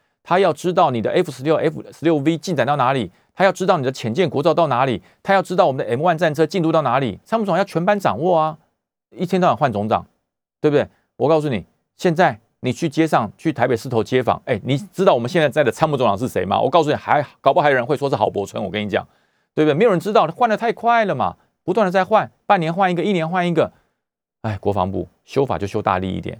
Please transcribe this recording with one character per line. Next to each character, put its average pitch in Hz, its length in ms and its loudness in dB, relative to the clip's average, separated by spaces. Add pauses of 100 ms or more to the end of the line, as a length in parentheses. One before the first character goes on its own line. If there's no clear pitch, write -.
(220)
他 175 160 0
要 185 140 4
知 175 220 -4
道 165 160 4
你 120 100 -2
的 101 100 -2
F 175 220 0
十 127 100 -14
六、 151 140 0
F 147 340 -2
十 - 140 -14
六 160 120 4
V 151 200 0
进 170 180 -6
展 131 120 0
到 147 100 0
哪 131 160 2
里， 117 180 -2 (240)
他 185 120 2
要 190 40 4
知 185 140 -6
道 185 140 2
你 139 40 -4
的 127 80 0
潜 113 220 -6
舰 165 160 0
国 127 140 -4
造 160 100 2
到 170 140 2
哪 127 180 0
里， 117 160 -2 (220)
他 196 100 0
要 196 80 4
知 185 160 -6
道 185 100 4
我 139 60 0
们 135 100 -4
的 107 80 -6
M 120 120 -2
one 170 160 0
战 160 160 0
车 160 100 2
进 175 180 0
度 160 80 2
到 156 120 2
哪 131 180 0
里， 104 240 -4
参 226 160 -2
谋 208 60 -2
总 185 80 0
长 170 40 2
要 196 60 0
全 170 220 -4
盘 208 120 2
掌 110 220 -2
握 170 180 2
啊。 156 200 -2 (580)
一 147 80 -4
天 180 160 -2
到 180 80 4
晚 120 80 2
换 131 160 0
总 104 160 -4
长， 98 180 0 (540)
对 151 100 2
不 143 60 2
对？ 113 100 2 (300)
我 120 100 0
告 156 140 4
诉 151 80 -4
你， 104 160 -4 (320)
现 175 180 0
在 151 240 2 (220)
你 123 140 -2
去 165 160 -4
街 160 160 2
上， 131 320 0
去 165 120 -2
台 131 160 0
北 131 80 0
市 113 140 -6
头 117 160 0
街 127 180 0
访， 107 220 0
哎， 113 180 -2
你 131 140 0
知 185 260 -6
道 190 120 6
我 127 40 2
们 117 80 -4
现 165 140 0
在 147 80 2
在 147 160 0
的 117 80 2
参 160 160 0
谋 147 80 -2
总 123 100 0
长 101 120 0
是 117 100 -2
谁 92 160 -2
吗？ 98 160 0
我 113 80 0
告 170 140 4
诉 147 80 -2
你， 135 40 0
还， 127 320 0 (140)
搞 - 140 2
不 175 60 4
好 147 40 2
还 147 60 4
有 139 40 4
人 123 120 0
会 143 100 0
说 139 140 -2
是 139 40 0
郝 104 140 2
柏 101 160 -4
村， 113 180 -8
我 95 80 -6
跟 104 140 -4
你 101 60 -8
讲， 95 120 0 (520)
对 156 100 2
不 151 60 4
对？ 143 40 2
没 185 100 2
有 247 60 4
人 180 80 2
知 190 140 -4
道， 202 140 4
换 226 240 -2
得 208 60 0
太 226 160 -2
快 233 340 0
了 175 80 -2
嘛， 101 220 -4 (280)
不 170 80 -2
断 220 120 2
的 185 60 0
在 185 140 2
换， 185 260 0 (160)
半 202 140 4
年 170 120 -2
换 185 180 0
一 175 40 0
个， 165 80 -2
一 208 100 -2
年 165 160 -2
换 175 180 -2
一 175 80 0
个。 143 180 0 (720)
哎， 107 160 -4
国 101 140 -2
防 95 180 -2
部 92 160 -6 (180)
修 139 220 -2
法 110 100 -4
就 92 100 -6
修 104 140 -6
大 98 200 0
力 95 120 -4
一 90 80 -6
点， - 200 -12